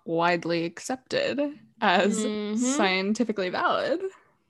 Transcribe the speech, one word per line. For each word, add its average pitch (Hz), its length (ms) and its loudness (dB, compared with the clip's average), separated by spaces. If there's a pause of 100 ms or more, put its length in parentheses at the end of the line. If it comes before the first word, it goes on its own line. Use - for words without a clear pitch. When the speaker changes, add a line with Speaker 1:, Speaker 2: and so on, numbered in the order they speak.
Speaker 1:
widely 170 600 0
accepted 262 920 -4 (220)
as 190 360 4
Speaker 2:
Mm-hmm. 214 400 -2
Speaker 1:
scientifically 208 920 0
valid. 226 520 0 (480)